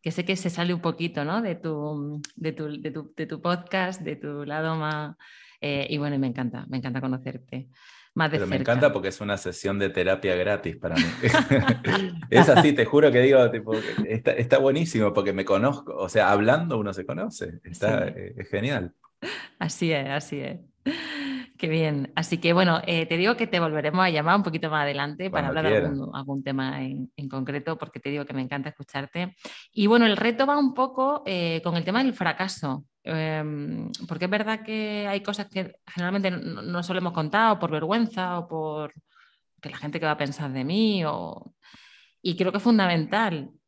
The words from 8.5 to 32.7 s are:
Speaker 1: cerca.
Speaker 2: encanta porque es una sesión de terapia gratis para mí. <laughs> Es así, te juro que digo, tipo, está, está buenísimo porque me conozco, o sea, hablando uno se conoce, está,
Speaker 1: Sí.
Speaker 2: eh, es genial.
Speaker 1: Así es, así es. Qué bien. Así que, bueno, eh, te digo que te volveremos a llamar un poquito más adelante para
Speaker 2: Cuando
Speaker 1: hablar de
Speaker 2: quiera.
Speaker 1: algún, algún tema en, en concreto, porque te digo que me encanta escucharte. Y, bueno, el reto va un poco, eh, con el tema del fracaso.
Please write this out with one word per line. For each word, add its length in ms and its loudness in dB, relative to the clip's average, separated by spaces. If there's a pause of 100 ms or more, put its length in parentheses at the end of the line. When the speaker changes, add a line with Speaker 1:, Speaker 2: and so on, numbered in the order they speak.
Speaker 1:
cerca. 0 -
Speaker 2:
encanta 360 4
porque 160 -2
es 120 -8
una 160 -2
sesión 420 -4
de 120 2
terapia 460 2
gratis 420 -2
para 220 -2
mí. 200 -2
<laughs> 1120 2
Es 180 8
así, 260 10
te 120 4
juro 260 6
que 80 8
digo, 300 8
tipo, 320 -4 (220)
está, 280 0
está 260 4
buenísimo 540 4
porque 220 2
me 100 0
conozco, 520 0
o 120 -2
sea, 240 4
hablando 460 4
uno 160 -2
se 100 -8
conoce, 600 -8
está, 440 0
Speaker 1:
Sí. 80 -10
Speaker 2:
eh, 220 -12
es 100 -12
genial. 460 -2 (640)
Speaker 1:
Así 340 -2
es, 160 -2
así 320 -6
es. 200 -8 (960)
Qué 100 -4
bien. 480 0
Así 220 -2
que, 140 2
bueno, 340 4
eh, 200 0
te 100 -2
digo 200 2
que 100 -2
te 140 0
volveremos 440 0
a 60 4
llamar 260 2
un 60 2
poquito 280 -2
más 120 0
adelante 480 -4
para 180 -2
Speaker 2:
Cuando 0 -
Speaker 1:
hablar 160 -2
de 40 4
Speaker 2:
quiera. 320 2
Speaker 1:
algún, 140 -8
algún 280 -6
tema 400 -4
en, 340 -8
en 120 -10
concreto, 500 -6
porque 220 -12
te 100 -8
digo 160 -4
que 80 -14
me 80 -4
encanta 280 -6
escucharte. 680 -8 (360)
Y, 140 2
bueno, 200 6
el 100 4
reto 300 2
va 120 2
un 160 2
poco, 520 0
eh, 360 0
con 140 0
el 80 0
tema 180 2
del 120 2
fracaso. 720 -2 (200)